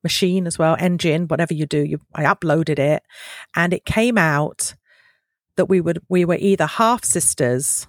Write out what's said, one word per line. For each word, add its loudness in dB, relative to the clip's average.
machine 0
as -6
well, 2
engine, 0
whatever -2
you -2
do. 0
You, -2
I -4
uploaded 0
it, 0
and 0
it -6
came 0
out -2
that 2
we 2
would, -2
we 4
were 0
either 2
half 0
sisters -2